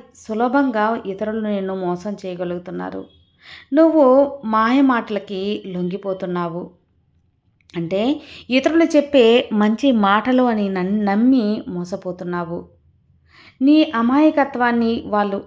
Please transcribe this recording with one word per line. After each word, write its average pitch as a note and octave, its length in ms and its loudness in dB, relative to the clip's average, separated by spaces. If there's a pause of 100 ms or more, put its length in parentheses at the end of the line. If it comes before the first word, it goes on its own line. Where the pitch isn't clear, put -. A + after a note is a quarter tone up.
(140)
సులభంగా A#3 920 -2
ఇతరులు G#3 340 -6
నిన్ను G3 360 -4
మోసం F#3 400 -6 (100)
చేయగలుగుతున్నారు. F3+ 760 -8 (720)
నువ్వు D#4 320 6 (380)
మాయ A3 360 2
మాటలకి G#3 880 -2
లొంగిపోతున్నావు. F3+ 1160 -6 (960)
అంటే G3 440 -2 (300)
ఇతరులు D4+ 340 2
చెప్పే C#4+ 680 2
మంచి A3 400 2
మాటలు A3 500 2
అని A3 260 0
నన్-, F#3+ 360 -2
నమ్మి A3 640 2
మోసపోతున్నావు. F3 920 -8 (1040)
నీ D4+ 320 4
అమాయకత్వాన్ని A#3+ 1120 2
వాళ్ళు G3+ 400 -2